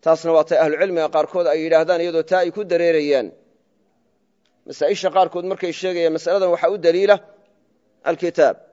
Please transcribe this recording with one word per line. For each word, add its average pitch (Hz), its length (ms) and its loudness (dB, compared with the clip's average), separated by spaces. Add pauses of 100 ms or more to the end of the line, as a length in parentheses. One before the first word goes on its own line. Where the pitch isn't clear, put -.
Taasna 160 260 0
waa 156 120 4
tay 160 160 0
ahlucilmiga 160 500 0
qaarkood 165 380 -2
ay 151 140 0
yidhaahdaan, 165 400 2
iyadoo 165 220 -2
taa 185 160 0
ay 175 120 -2
ku 208 120 -10
dareerayaan. 156 640 0 (1400)
Masaa'isha 175 440 -2
qaarkood 175 340 0
markay 185 280 -6
sheegayaan, 170 400 -2
masaladan 180 380 -2
waxaa 170 200 0
u 208 60 -6
daliila 185 380 4 (880)
alkitaab 165 520 0 (160)